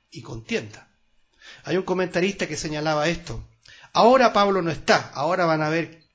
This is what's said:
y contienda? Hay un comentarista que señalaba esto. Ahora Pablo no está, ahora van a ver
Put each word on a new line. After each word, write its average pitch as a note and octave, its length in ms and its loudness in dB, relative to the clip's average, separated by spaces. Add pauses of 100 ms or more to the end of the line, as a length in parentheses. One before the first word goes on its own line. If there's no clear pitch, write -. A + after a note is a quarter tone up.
(120)
y A2+ 120 -18
contienda? A#2+ 680 -10 (680)
Hay D#3 140 -2
un F#3 60 0
comentarista F#3 680 -2
que D3 80 -8
señalaba D3+ 500 -2
esto. E3 400 -6 (460)
Ahora A3+ 400 6
Pablo G3+ 280 2
no E3 100 -2
está, C#3+ 420 0
ahora E3+ 320 0
van D#3+ 160 0
a D3+ 80 0
ver D#3+ 340 -4 (120)